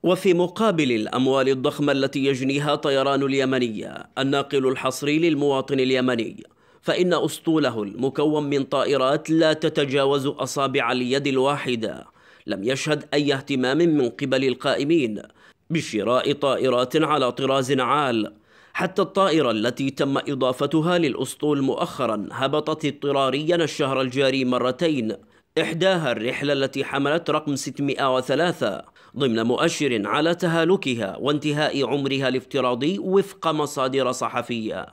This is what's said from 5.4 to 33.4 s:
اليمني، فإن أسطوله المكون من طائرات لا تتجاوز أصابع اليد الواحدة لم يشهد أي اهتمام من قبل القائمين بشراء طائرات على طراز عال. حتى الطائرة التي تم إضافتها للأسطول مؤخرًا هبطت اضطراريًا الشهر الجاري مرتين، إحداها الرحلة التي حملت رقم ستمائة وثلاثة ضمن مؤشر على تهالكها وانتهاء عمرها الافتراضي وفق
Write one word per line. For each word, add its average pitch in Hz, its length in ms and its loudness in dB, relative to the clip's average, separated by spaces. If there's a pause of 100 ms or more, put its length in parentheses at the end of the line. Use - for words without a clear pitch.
اليمني، 127 640 0 (380)
فإن 175 320 0
أسطوله 143 680 0
المكون 135 600 0
من 139 220 0
طائرات 135 640 0
لا 160 220 4
تتجاوز 143 760 0
أصابع 135 680 -2
اليد 127 340 0
الواحدة 131 760 -2 (420)
لم 98 180 -6
يشهد 139 400 -2 (100)
أي 143 200 2
اهتمام 131 440 0
من 151 300 4
قبل 135 360 0
القائمين 127 760 0 (480)
بشراء 120 640 0
طائرات 127 640 0
على 147 360 2
طراز 135 480 0
عال. 123 520 0 (400)
حتى 180 300 -2
الطائرة 160 480 2
التي 123 400 -2
تم 139 280 0
إضافتها 143 800 0
للأسطول 143 640 -2
مؤخرًا 120 680 -2
هبطت 151 520 -2
اضطراريًا 143 720 0
الشهر 139 440 0
الجاري 131 440 0
مرتين، 127 680 0 (480)
إحداها 160 520 0
الرحلة 131 400 -2
التي 135 320 -2
حملت 143 460 -2
رقم 147 260 -2
ستمائة 135 600 -2
وثلاثة 135 680 0 (340)
ضمن 113 260 2
مؤشر 123 640 0
على 151 300 0
تهالكها 165 840 0
وانتهاء 143 720 0
عمرها 135 420 0
الافتراضي 127 720 -2
وفق 190 500 0